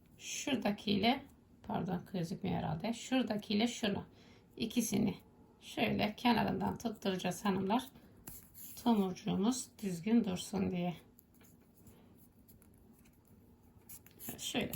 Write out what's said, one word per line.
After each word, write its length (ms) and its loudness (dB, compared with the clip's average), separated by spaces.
şuradakiyle, 1040 0
pardon 340 -2
gözükmüyor 440 -2
herhalde. 360 -2
Şuradakiyle 760 0
şunu. 360 -2
İkisini 580 2
şöyle 560 0
kenarından 600 2
tutturacağız 680 -2
hanımlar. 380 2
Tomurcuğumuz 840 2
düzgün 420 2
dursun 460 -2
diye. 240 0
Evet, 120 -6
şöyle 340 -2